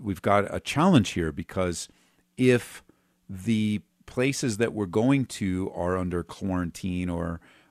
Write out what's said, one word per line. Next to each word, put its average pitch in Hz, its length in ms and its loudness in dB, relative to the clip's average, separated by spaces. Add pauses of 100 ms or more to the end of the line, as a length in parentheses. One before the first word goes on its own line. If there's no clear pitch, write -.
we've 101 220 -6
got 101 300 4
a 87 60 -4
challenge 151 520 4
here, 80 200 -2
because 87 600 -4 (480)
if 123 440 2 (460)
the 107 540 0 (240)
places 131 500 -2
that 113 160 0
we're 104 140 -2
going 120 400 2
to 92 480 -2
are 90 240 0
under 90 240 -2
quarantine 90 880 -4
or, 85 280 -4 (320)